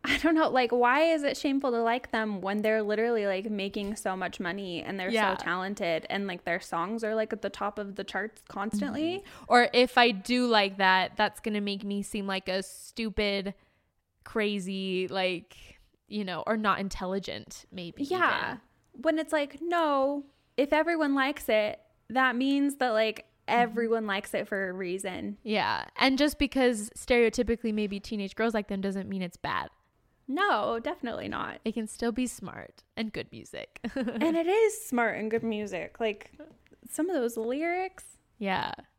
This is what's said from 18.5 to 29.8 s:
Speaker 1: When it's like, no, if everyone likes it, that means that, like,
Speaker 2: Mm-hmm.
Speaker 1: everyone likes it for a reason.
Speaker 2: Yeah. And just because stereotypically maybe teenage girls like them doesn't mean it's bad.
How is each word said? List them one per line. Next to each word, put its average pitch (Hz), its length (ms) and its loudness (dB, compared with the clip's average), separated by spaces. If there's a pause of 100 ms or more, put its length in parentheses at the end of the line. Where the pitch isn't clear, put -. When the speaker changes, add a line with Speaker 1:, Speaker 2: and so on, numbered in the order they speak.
Speaker 1:
When 311 180 2
it's 311 140 -2
like, 285 280 0
no, 285 640 2 (340)
if 285 160 2
everyone 311 400 2
likes 277 360 0
it, 214 300 2 (300)
that 254 260 2
means 277 420 2
that, 254 140 2
like, 220 340 2 (240)
Speaker 2:
Mm-hmm. 240 120 4
Speaker 1:
everyone 226 440 2
likes 208 300 -4
it 202 120 0
for 196 220 -2
a 180 40 -6
reason. 190 680 -6
Speaker 2:
Yeah. 160 440 0 (120)
And 262 220 4
just 294 180 4
because 247 580 2
stereotypically 226 800 2
maybe 208 260 -2
teenage 202 360 -6
girls 226 180 0
like 208 140 -2
them 196 120 -4
doesn't 196 300 -4
mean 196 140 -4
it's 180 140 -10
bad. - 320 -4 (580)